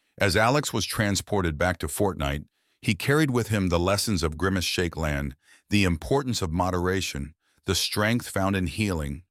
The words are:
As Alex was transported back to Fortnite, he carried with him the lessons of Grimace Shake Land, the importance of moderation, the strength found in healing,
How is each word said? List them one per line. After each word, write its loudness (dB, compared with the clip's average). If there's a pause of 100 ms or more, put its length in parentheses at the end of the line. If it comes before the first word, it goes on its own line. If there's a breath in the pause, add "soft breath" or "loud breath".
(200)
As 2
Alex 4
was 0
transported 0
back 0
to -6
Fortnite, -2 (380)
he 2
carried 2
with 0
him 2
the 4
lessons 0
of -2
Grimace 0
Shake -2
Land, -4 (340 soft breath)
the 4
importance 0
of -4
moderation, -2 (320)
the 0
strength 0
found 0
in 0
healing, -2